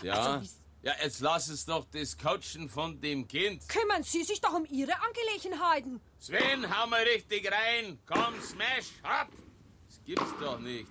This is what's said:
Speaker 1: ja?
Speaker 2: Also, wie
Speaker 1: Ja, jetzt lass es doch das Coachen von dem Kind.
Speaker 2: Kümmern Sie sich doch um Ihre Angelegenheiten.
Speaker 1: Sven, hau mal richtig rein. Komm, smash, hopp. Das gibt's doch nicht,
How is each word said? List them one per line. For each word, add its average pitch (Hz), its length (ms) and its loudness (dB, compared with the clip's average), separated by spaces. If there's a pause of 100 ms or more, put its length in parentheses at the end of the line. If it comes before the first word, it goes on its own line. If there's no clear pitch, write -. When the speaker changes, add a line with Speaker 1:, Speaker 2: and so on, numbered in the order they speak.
Speaker 1:
ja? 90 140 -2 (220)
Speaker 2:
Also, 131 40 -4
wie - 460 -12
Speaker 1:
Ja, 143 60 0 (100)
jetzt 143 160 -4
lass 151 300 2
es 147 160 -6
doch 160 260 -2
das 151 260 -6
Coachen 160 520 -2
von 147 320 -4
dem 143 260 -2
Kind. 180 420 -2
Speaker 2:
Kümmern 415 340 2
Sie 339 200 0
sich 415 180 -2
doch 339 120 4
um 320 120 2
Ihre 277 360 0
Angelegenheiten. 349 1000 0 (160)
Speaker 1:
Sven, 262 560 2
hau 226 140 2
mal 233 160 4
richtig 208 480 2
rein. 220 540 2
Komm, 226 360 2
smash, 226 520 -2 (100)
hopp. 269 240 0 (600)
Das - 180 -20
gibt's - 340 -2
doch 135 200 -4
nicht, 120 320 -8